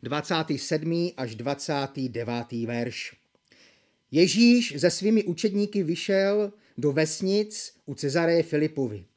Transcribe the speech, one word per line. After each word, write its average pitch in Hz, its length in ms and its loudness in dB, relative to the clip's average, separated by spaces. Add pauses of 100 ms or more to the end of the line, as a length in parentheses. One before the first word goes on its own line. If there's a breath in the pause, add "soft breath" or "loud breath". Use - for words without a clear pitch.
dvacátý 147 540 -2
sedmý 165 600 -2
až 117 180 -6
dvacátý 135 720 -4
devátý 117 560 -6
verš. 120 500 -6 (960 soft breath)
Ježíš 226 680 6
se 165 140 4
svými 214 320 2
učedníky 202 600 -2
vyšel 196 680 0 (280 soft breath)
do 143 120 2
vesnic 190 840 0 (120)
u 143 100 -8
Cezareje 165 480 2
Filipovy. 151 640 -2 (120)